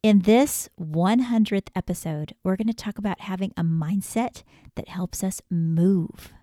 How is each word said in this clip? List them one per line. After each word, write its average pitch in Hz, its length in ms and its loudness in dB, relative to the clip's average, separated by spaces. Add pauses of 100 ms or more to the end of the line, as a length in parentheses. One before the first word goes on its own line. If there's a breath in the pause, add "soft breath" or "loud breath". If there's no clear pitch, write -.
In 208 200 6
this 240 520 4
one 175 440 0
hundredth 226 580 0
episode, 156 680 -6
we're 190 140 0
gonna 220 160 -2
talk 214 240 -8
about 202 240 -4
having 190 340 -6
a 175 80 -2
mindset 170 800 -2 (320 soft breath)
that - 140 -10
helps 180 340 -8
us 190 260 -6
move. 170 920 0